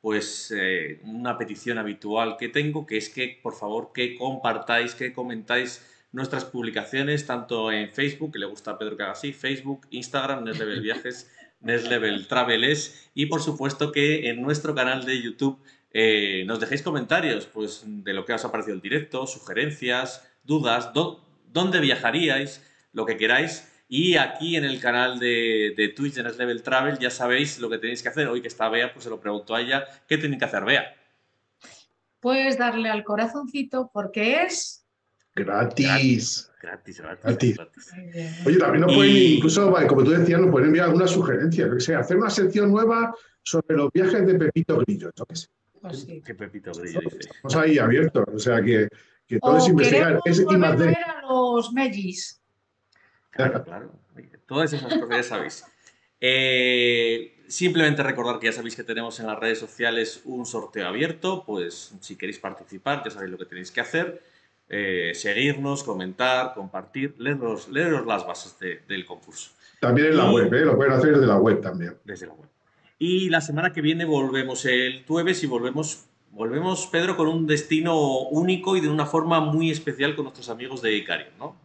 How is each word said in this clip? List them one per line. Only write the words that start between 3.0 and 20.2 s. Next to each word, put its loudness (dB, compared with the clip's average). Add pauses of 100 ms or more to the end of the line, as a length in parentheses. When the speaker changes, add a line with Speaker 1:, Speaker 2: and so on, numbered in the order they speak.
Speaker 1:
que, -8
por -10
favor, -8
que -4
compartáis, -2
que -8
comentáis -6 (260)
nuestras -6
publicaciones, -4
tanto -4
en -4
Facebook, -6
que -12
le -8
gusta -12
a -10
Pedro -8
que -8
haga -6
así, -10
Facebook, -8
Instagram, -6
Next -8
Level -6
Viajes, -8 (140)
<laughs> -20
Next -2
Level -2
Traveles, 0
y -2
por -2
supuesto -4
que 0
en -6
nuestro -2
canal 0
de -2
YouTube, -4 (320)
eh, 2
nos -4
dejéis -4
comentarios, -2
pues, -10
de -8
lo -6
que -4
os -4
ha -6
parecido -6
el -10
directo, -6
sugerencias, -6 (160)